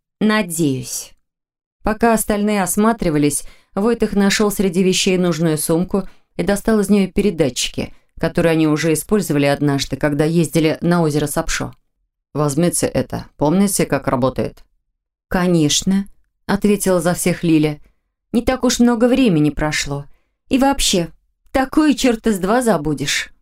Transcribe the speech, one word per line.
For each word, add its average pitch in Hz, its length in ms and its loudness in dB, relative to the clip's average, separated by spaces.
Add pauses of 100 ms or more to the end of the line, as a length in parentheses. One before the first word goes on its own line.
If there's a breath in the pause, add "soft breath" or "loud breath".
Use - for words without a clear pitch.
(200)
"Надеюсь". 170 920 -2 (720)
Пока 220 320 2
остальные 208 480 0
осматривались, 170 840 0 (300 soft breath)
Войтых 226 380 -2
нашёл 196 400 0
среди 190 300 0
вещей 185 360 0
нужную 165 400 0
сумку 175 500 -2 (280 loud breath)
и - 60 -4
достал 202 380 0
из 190 100 0
неё 190 200 2
передатчики, 160 840 0 (260)
которые 165 320 2
они 160 160 2
уже 151 240 2
использовали 151 540 0
однажды, 139 500 0
когда 147 280 0
ездили 160 560 2
на 175 220 2
озеро 147 240 0
Сапшо. 139 480 -6 (600)
"Возьмите 151 520 0
это. - 400 -4 (100)
Помните, 180 500 2
как 139 200 -2
работает?" 127 560 -2 (640)
"Конечно", 180 800 0 (400)
ответила 196 540 2
за 170 140 0
всех - 280 -2
Лиля. 156 380 2 (520)
"Не 240 100 0
так 254 220 -2
уж 254 140 0
много 240 300 4
времени 196 420 2
прошло. 143 560 -6 (420)
И 254 100 0
вообще, 240 500 0 (420)
такое 277 440 2
чёрта 226 380 0
с 196 60 -4
два 202 240 0
забудешь". 156 800 -4